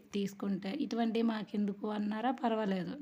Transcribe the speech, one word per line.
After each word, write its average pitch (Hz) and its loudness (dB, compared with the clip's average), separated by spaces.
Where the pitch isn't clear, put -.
తీసుకుంటే 196 -2
ఇటువంటి 226 2
మాకెందుకు 208 0
అన్నారా 214 0
పర్వాలేదు. 214 0